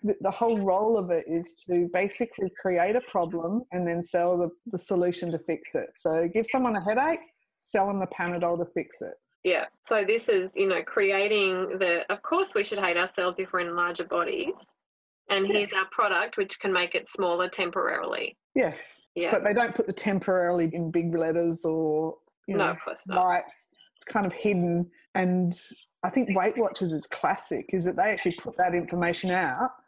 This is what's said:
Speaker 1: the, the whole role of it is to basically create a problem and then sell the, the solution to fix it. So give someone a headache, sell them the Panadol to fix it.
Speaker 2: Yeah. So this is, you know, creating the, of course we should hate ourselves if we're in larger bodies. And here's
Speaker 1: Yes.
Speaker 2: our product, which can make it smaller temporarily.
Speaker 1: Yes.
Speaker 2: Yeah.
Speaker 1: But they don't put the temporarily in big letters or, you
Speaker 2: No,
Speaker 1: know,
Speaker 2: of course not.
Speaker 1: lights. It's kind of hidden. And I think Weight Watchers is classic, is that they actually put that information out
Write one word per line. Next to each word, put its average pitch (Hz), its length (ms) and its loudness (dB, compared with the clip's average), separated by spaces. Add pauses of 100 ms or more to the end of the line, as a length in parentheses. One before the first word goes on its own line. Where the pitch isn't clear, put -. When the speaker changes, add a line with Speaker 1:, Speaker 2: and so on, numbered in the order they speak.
Speaker 1:
the, 208 180 2
the 190 80 0
whole 226 300 2
role 202 400 4
of 180 100 -2
it 165 180 0
is 170 280 -4 (120)
to 175 260 2
basically 196 580 -2 (100)
create 185 340 2
a 247 140 0
problem 175 640 -2
and 180 160 -2
then 170 160 -2
sell 175 340 2
the, 175 120 0 (180)
the 202 100 -6
solution 175 540 0
to 160 80 -2
fix - 340 -6
it. 131 220 -2
So 165 360 0
give 220 200 0
someone 254 240 2
a 180 80 -4
headache, 254 380 0 (380)
sell 196 280 0
them 196 120 0
the 185 80 -2
Panadol 175 520 -2
to 175 140 -2
fix - 280 -6
it. - 140 -12 (280)
Speaker 2:
Yeah. 185 220 2 (220)
So 214 180 2
this 226 240 0
is, 190 260 2
you 196 120 2
know, 170 160 0
creating 196 960 0
the, 175 320 0
of 196 100 -6
course 370 320 0
we 208 100 2
should 208 160 -6
hate 175 180 0
ourselves 180 420 0
if 185 120 -4
we're 180 100 0
in 170 140 -4
larger 175 300 0
bodies. 180 480 -2 (800)
And 196 160 2
here's 208 240 0
Speaker 1:
Yes. 196 80 -2
Speaker 2:
our 190 120 0
product, 202 460 0
which 196 220 -2
can 196 120 -2
make 180 220 2
it - 160 -4
smaller 180 400 0
temporarily. - 880 -2 (160)
Speaker 1:
Yes. - 480 -2 (140)
Speaker 2:
Yeah. 175 160 0
Speaker 1:
But 196 120 2
they 208 100 4
don't 233 200 2
put 214 140 0
the 196 60 -4
temporarily 180 800 2
in 165 200 -4
big 170 260 0
letters 165 480 0
or, 160 500 0 (320)
you 196 100 -2
Speaker 2:
No, 196 100 2
Speaker 1:
know, - 60 0
Speaker 2:
of 165 120 -12
course - 220 -8
not. 180 180 4
Speaker 1:
lights. - 420 -2 (280)
It's - 100 -20
kind 202 220 0
of 175 60 -4
hidden. 175 540 2 (280)
And 180 440 2 (440)
I 190 80 -2
think 202 260 0
Weight 202 200 2
Watchers 196 360 0
is 147 140 -4
classic, - 680 -4
is 180 120 0
that 180 100 -2
they 180 80 2
actually 196 320 0
put - 220 -12
that 180 180 2
information 175 560 0
out 180 400 0 (160)